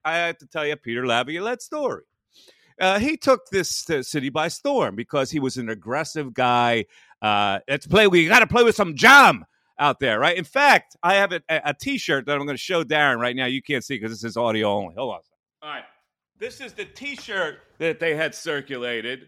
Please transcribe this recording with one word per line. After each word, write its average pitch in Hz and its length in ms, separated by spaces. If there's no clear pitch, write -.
I 165 120
have 170 200
to 135 100
tell 151 180
you 147 80
a 147 40
Peter 120 280
Laviolette 156 560
story. 240 420
Uh, 190 180
he 294 160
took 262 340
this, - 400
uh, 147 120
city 139 280
by 156 180
storm 175 480
because 131 340
he 156 100
was 131 180
an 117 120
aggressive 123 640
guy. 120 520
Uh, 104 460
let's 143 180
play. 202 220
We 170 200
gotta 226 200
play 240 160
with 233 120
some 175 200
jam 208 500
out 143 220
there, 113 200
right? 165 160
In 180 80
fact, 269 600
I 175 120
have 196 160
a, 170 180
a, 160 160
a 147 100
T-shirt 170 500
that 143 100
I'm 143 100
gonna 143 120
show 170 260
Darren 143 360
right 123 160
now. 131 100
You 131 160
can't 135 220
see 131 160
'cause 110 100
this 110 140
is 113 140
audio 110 340
only. 98 240
Hold 117 180
on. 87 60
All 151 80
right. 135 140
This 240 220
is 240 120
the 208 120
T-shirt 202 760
that 160 220
they 165 160
had 151 180
circulated 127 960